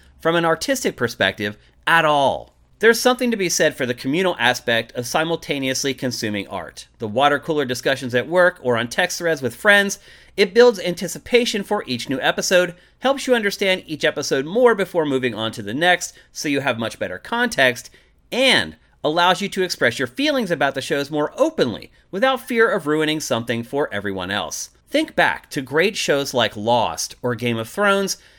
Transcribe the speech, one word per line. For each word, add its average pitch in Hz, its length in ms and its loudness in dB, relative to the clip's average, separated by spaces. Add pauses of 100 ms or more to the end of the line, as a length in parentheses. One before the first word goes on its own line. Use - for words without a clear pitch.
(200)
from 165 160 2
an 170 100 2
artistic 165 520 0
perspective 104 600 -2 (300)
at 165 180 6
all. 135 480 0 (260)
There's 226 200 4
something 247 320 0
to 226 60 -2
be 180 120 0
said 151 260 2
for 131 120 -2
the 123 80 -2
communal 170 420 -2
aspect 117 540 0
of 120 160 -6
simultaneously 143 880 -2
consuming 110 520 -4
art. 87 400 -12 (120)
The 117 80 -6
water 139 320 2
cooler 151 260 -2
discussions 127 480 -2
at 123 140 0
work 180 340 4
or 123 160 2
on 117 120 -2
text 180 280 -2
threads 160 240 -2
with 127 140 -4
friends, 202 420 4 (380)
it 196 180 2
builds 233 260 6
anticipation 190 840 -4
for 208 240 -4
each 123 200 -6
new 135 140 -4
episode, 175 540 0 (240)
helps 269 260 -2
you 254 80 2
understand 202 540 -2
each 156 160 -8
episode 147 420 0
more 226 300 4
before 180 320 -2
moving 131 260 0
on 110 200 -4
to 113 100 -12
the 101 100 -6
next, 170 400 0 (180)
so - 160 -8
you 139 120 0
have 131 180 -2
much 110 220 -6
better 92 180 -6
context, 151 720 0 (420)
and 180 440 2 (280)
allows 175 380 2
you 196 80 -4
to 185 140 -2
express 135 340 -2
your 127 100 -2
feelings 269 440 -2
about 139 240 0
the 135 60 -6
shows 143 280 -4
more 151 260 -2
openly 190 560 0 (200)
without 254 360 0
fear 226 220 2
of 175 160 -2
ruining 156 340 2
something 117 440 -2
for 139 280 -2
everyone 98 380 -4
else. 92 400 -6 (180)
Think 311 280 -2
back 139 340 0
to 143 120 -6
great 160 360 0
shows 139 360 0
like 117 220 0
Lost 107 680 -2
or 123 100 -2
Game 117 240 -4
of 113 100 -6
Thrones, 196 500 0 (220)